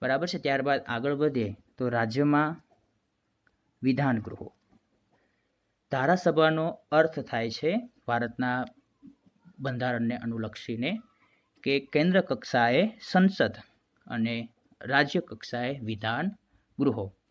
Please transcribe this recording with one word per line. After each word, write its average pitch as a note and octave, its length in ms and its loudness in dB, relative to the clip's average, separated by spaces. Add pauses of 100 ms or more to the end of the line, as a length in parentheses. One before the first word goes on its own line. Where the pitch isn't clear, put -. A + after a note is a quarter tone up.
બરાબર C3+ 240 0
છે. F3 120 -4
ત્યારબાદ C3+ 440 0
આગળ B2 320 -2
વધીએ C#3 360 0 (240)
તો C3 140 -4
રાજ્યમાં C#3+ 720 2 (1200)
વિધાન C3 360 0
ગૃહો. - 300 -10 (1400)
ધારાસભાનો D#3+ 720 2 (240)
અર્થ D#3 300 4
થાય A#2 300 -4
છે D3+ 200 -2 (360)
ભારતના A#2+ 520 -2 (1000)
બંધારણને B2 580 -2
અનુલક્ષીને A#2 760 -6 (720)
કે C#3 160 2
કેન્દ્ર D#3+ 400 2
કક્ષાએ B2 600 2 (160)
સંસદ F#3 560 4 (520)
અને A#2 300 -2 (440)
રાજ્ય C#3 400 2
કક્ષાએ B2 580 -6
વિધાન A2 480 -4 (520)
ગૃહો, A2+ 260 0 (260)